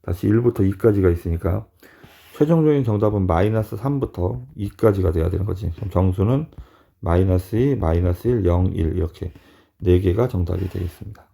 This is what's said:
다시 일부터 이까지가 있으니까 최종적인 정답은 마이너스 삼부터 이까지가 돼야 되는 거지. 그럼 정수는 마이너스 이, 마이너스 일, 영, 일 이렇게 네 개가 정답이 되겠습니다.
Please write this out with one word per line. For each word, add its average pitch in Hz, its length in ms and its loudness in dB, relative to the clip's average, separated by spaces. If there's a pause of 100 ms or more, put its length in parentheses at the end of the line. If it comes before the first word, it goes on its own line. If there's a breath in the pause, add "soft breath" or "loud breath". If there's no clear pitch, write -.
다시 92 260 -4
일부터 117 360 2
이까지가 98 460 2
있으니까 87 560 -2 (680 loud breath)
최종적인 151 500 2
정답은 104 440 2
마이너스 104 500 0
삼부터 123 680 -4 (100)
이까지가 98 580 0
돼야 85 160 0
되는 98 160 -2
거지. 92 260 -6
그럼 98 180 -8
정수는 95 580 0 (520 loud breath)
마이너스 92 560 0
이, 131 200 0
마이너스 90 520 0
일, 113 180 0
영, 90 280 2
일 85 240 -2
이렇게 85 340 -6 (460 soft breath)
네 90 220 4
개가 98 280 0
정답이 90 400 -4
되겠습니다. 92 680 -10